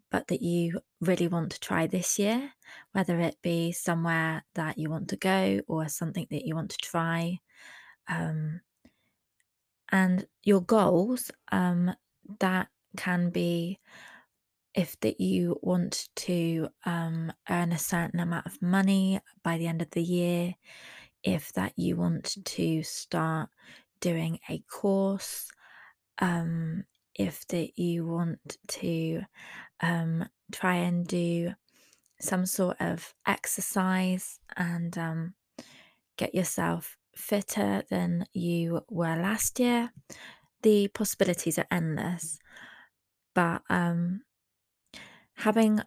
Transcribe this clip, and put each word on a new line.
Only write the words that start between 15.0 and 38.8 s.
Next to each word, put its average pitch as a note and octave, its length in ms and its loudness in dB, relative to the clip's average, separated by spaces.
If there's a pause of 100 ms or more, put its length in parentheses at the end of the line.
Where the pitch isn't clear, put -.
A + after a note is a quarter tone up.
that - 180 0
you F3+ 440 2
want - 520 0
to, E3 540 0 (160)
um, E3 480 -2 (160)
earn F3 240 2
a E3 60 0
certain E3+ 420 0
amount E3+ 240 -2
of - 160 -10
money F#3+ 580 4 (240)
by E3 140 0
the E3 100 -2
end E3 140 -2
of E3+ 120 -4
the E3+ 100 0
year, F3 520 2 (680)
if F3 320 -2
that - 220 -2
you F3 200 0
want E3+ 480 0
to D#3+ 380 0
start D#3+ 640 -2 (520)
doing E3 380 0 (120)
a - 80 -4 (120)
course, G3 760 -2 (720)
um, E3 640 -2 (300)
if - 340 -4
that - 300 -4
you E3+ 280 0
want E3 520 -4 (100)
to, E3 540 -2 (580)
um, E3 480 0 (240)
try F#3 220 0
and F3 320 0
do E3+ 480 0 (680)
some F#3 240 0
sort F#3 340 0
of E3+ 360 -4 (120)
exercise F#3 1120 -2 (180)
and, E3+ 400 -2
um, E3 360 -4 (840)
get - 160 -4
yourself E3+ 640 -2 (160)
fitter G3+ 720 -2
than F3 460 0
you E3+ 560 0